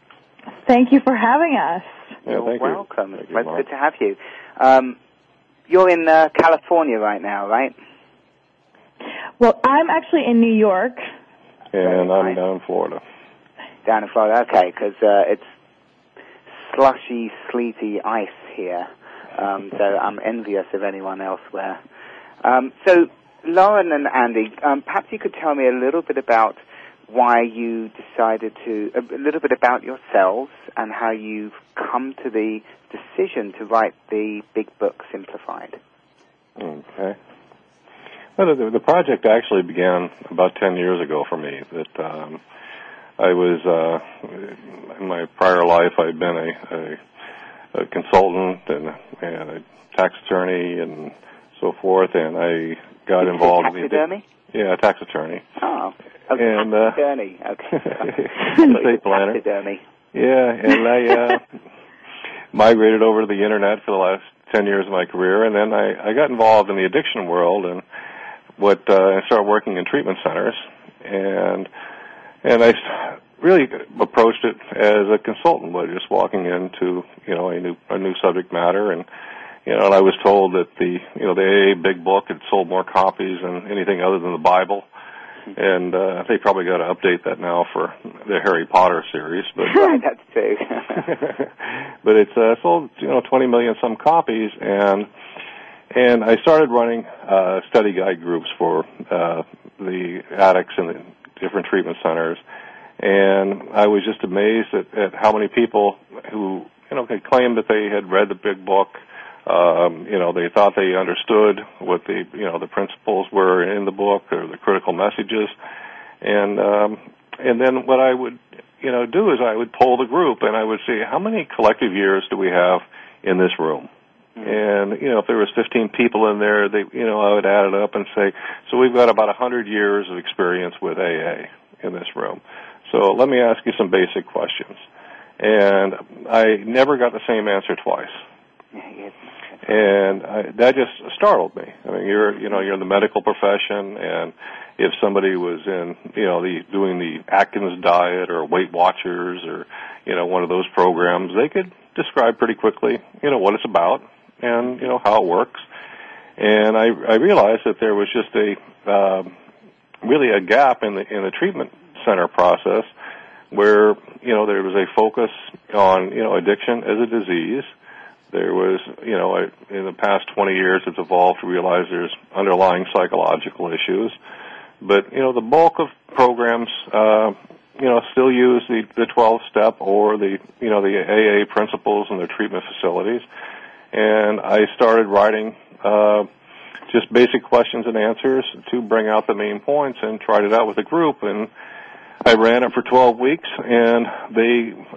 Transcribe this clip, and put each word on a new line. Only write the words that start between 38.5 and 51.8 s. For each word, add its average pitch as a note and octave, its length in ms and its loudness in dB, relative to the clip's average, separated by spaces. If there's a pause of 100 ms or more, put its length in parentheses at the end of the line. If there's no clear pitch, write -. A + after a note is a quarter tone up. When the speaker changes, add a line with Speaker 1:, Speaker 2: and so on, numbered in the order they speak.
Speaker 2:
the, A#2 140 -2
the A#2 120 -2
project C#3+ 440 0
actually A2 380 2
began F2 480 -2 (200)
about F2+ 260 0
ten F#2 200 0
years F2+ 240 -2
ago D2+ 260 -4
for E2 120 -6
me. C#2+ 240 -12 (100)
That, D#2+ 320 -10
um, D#2 360 -14 (800)
I F#2 140 2
was, F2 320 0
uh, E2 340 0 (1040)
in F#2+ 80 -8
my E2+ 160 -6
prior F2+ 400 2
life, E2+ 340 6
I'd E2 200 0
been E2+ 180 -2
a, E2 380 -8
a, - 1080 -12
a - 40 -8
consultant F#2 840 0
and, D#2 200 -6 (340)
and E2 280 -10
a D#2 140 -16 (320)
tax F#2 180 0 (120)
attorney F2+ 540 -2
and D#2 320 -12 (460)
so E2+ 220 -4